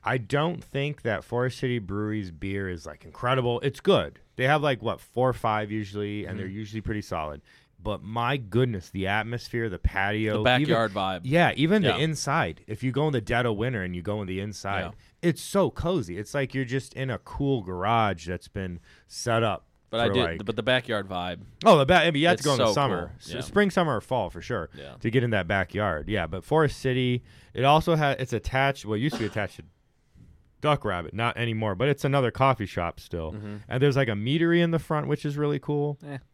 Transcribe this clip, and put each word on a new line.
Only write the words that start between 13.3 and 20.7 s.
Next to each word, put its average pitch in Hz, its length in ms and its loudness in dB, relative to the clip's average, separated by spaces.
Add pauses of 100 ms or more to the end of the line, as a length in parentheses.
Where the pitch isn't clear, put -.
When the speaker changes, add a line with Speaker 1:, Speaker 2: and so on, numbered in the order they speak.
Speaker 1:
of 110 100 0
winter 113 260 -2
and 90 140 -4
you 87 60 -6
go 104 180 -2
in 101 60 -6
the 92 140 -4
inside, 98 400 -4
Speaker 2:
Yeah. 87 100 -4 (400)
Speaker 1:
it's 170 120 -2
so 185 280 2
cozy. 127 480 -2
It's 104 160 -10
like 139 200 -2
you're 131 100 0
just 127 300 -4
in 131 160 -4
a 107 80 -2
cool 135 440 -2
garage 92 640 0
that's 90 220 -6
been 90 320 -8 (260)
set 113 360 0
up 107 240 -2 (240)
Speaker 2:
But 113 100 -2
I 117 80 4
Speaker 1:
for, - 60 0
Speaker 2:
did, 123 80 2
Speaker 1:
like 85 240 -2
Speaker 2:
but 110 100 -2
the 113 60 -4
backyard 117 460 0